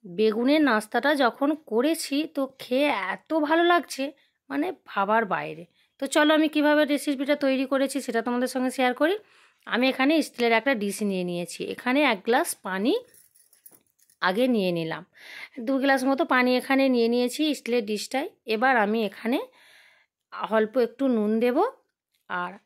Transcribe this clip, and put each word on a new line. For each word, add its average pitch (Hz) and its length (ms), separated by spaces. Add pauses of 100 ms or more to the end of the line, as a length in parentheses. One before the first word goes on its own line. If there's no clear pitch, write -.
বেগুনের 220 580
নাস্তাটা 240 520
যখন 277 340 (180)
করেছি 277 500 (160)
তো 277 100 (160)
খেয়ে 277 300 (220)
এত - 200 (100)
ভালো 320 240
লাগছে, 339 400 (460)
মানে 285 160 (200)
ভাবার 214 400
বাইরে। 156 380 (360)
তো 269 60
চলো, 302 280
আমি 311 140
কিভাবে 302 360
রেসিপিটা 285 520
তৈরি 269 300
করেছি 269 340
সেটা 226 220
তোমাদের 247 320
সঙ্গে 254 160
শেয়ার 247 240
করি। 311 200 (520)
আমি 233 220
এখানে 269 240 (100)
স্টিলের 233 300
একটা 226 220
ডিশ 202 280
নিয়ে 190 220
নিয়েছি, 175 360 (140)
এখানে 254 300
এক 226 200
গ্লাস 269 240 (140)
পানি 196 300 (1300)
আগে 185 260
নিয়ে 208 240
নিলাম, 160 300 (580)
দু 240 200
গ্লাস 269 240
মতো 269 220
পানি 254 240 (100)
এখানে 269 280
নিয়ে 240 200
নিয়েছি 247 340 (120)
স্টিলের 233 320
ডিশটায়। 220 420 (180)
এবার 240 280 (100)
আমি 214 220
এখানে 233 320 (1160)
অল্প 220 180 (120)
একটু 233 220
নুন 214 220 (100)
দেব 247 160 (720)
আর 180 220 (140)